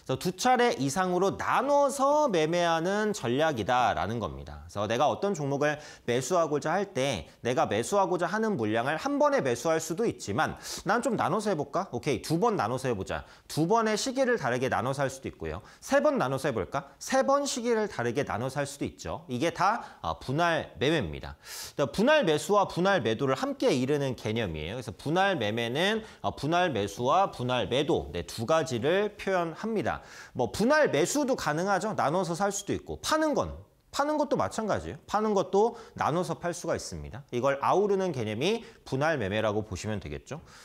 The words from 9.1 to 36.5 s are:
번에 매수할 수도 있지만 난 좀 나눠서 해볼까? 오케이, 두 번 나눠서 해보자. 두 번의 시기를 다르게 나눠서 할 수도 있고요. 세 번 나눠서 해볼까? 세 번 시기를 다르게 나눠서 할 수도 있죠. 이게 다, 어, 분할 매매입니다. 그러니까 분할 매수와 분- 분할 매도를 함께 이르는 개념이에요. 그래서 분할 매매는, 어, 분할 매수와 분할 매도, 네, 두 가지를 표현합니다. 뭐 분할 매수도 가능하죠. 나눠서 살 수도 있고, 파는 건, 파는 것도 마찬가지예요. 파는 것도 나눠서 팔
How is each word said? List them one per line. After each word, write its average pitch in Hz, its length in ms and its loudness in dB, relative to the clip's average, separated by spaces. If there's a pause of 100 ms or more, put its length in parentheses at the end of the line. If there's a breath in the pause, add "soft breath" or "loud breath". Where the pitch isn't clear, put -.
번에 277 220 4
매수할 160 400 0
수도 175 240 -4
있지만 120 500 -2 (300 loud breath)
난 214 160 2
좀 233 160 0
나눠서 196 320 0
해볼까? 170 420 -2
오케이, 123 300 0
두 160 180 0
번 220 160 2
나눠서 123 320 0
해보자. 92 380 -2 (240 loud breath)
두 156 180 0
번의 214 300 2
시기를 247 400 0
다르게 127 320 0
나눠서 123 320 0
할 131 80 0
수도 - 180 -10
있고요. 80 340 -8 (200 loud breath)
세 277 200 2
번 285 160 2
나눠서 135 300 0
해볼까? 117 400 -2 (120 loud breath)
세 262 240 0
번 277 220 2
시기를 226 440 0
다르게 120 340 -2
나눠서 127 380 -4
할 139 40 -2
수도 - 200 -6
있죠. - 420 -8
이게 127 220 0
다, 190 340 0 (180 loud breath)
어, 82 180 -2
분할 160 600 0
매매입니다. 90 560 -2 (400 loud breath)
그러니까 143 160 0
분할 277 320 4
매수와 180 460 2
분- 170 160 -2
분할 196 160 4
매도를 113 320 2
함께 262 400 0
이르는 135 420 0
개념이에요. 98 600 -4
그래서 127 160 -10
분할 185 460 0
매매는, 123 640 0 (180 loud breath)
어, 101 140 -2
분할 170 360 0
매수와 131 600 2
분할 123 360 -2
매도, 113 460 0
네, 87 80 -4
두 113 240 -6
가지를 160 720 0
표현합니다. 175 840 -2 (300 loud breath)
뭐 120 180 -2
분할 262 400 4
매수도 240 440 2
가능하죠. 185 580 0
나눠서 160 420 0
살 202 160 0
수도 - 220 -4
있고, 80 280 -6
파는 311 320 2
건, 90 240 -2 (380)
파는 294 220 2
것도 285 180 2
마찬가지예요. 131 600 -2 (100)
파는 214 260 0
것도 196 440 2 (160 loud breath)
나눠서 165 460 0
팔 175 140 -4